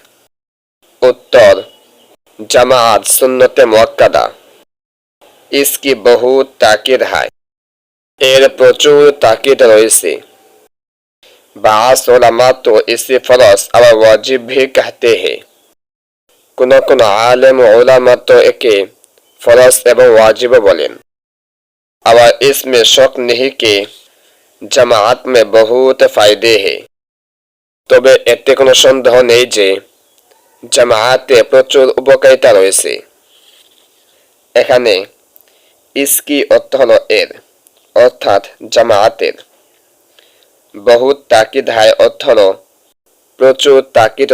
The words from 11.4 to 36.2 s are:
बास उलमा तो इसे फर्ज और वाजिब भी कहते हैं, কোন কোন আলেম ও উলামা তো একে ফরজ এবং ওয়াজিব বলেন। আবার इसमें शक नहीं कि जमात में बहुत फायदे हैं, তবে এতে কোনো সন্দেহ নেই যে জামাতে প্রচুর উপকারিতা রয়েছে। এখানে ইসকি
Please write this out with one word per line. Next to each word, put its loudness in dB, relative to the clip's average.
बास 0
उलमा 2
तो 0
इसे -6
फर्ज 2
और 4
वाजिब 0
भी -2
कहते -4
हैं, -6
কোন -2
কোন 0
আলেম 2
ও 4
উলামা 2
তো 4
একে -4
ফরজ 2
এবং 4
ওয়াজিব 0
বলেন। -2
আবার 4
इसमें -2
शक 2
नहीं -4
कि -2
जमात -2
में 0
बहुत 0
फायदे 0
हैं, -6
তবে 2
এতে -4
কোনো 2
সন্দেহ 0
নেই 2
যে -2
জামাতে 0
প্রচুর 0
উপকারিতা 2
রয়েছে। -2
এখানে 0
ইসকি -6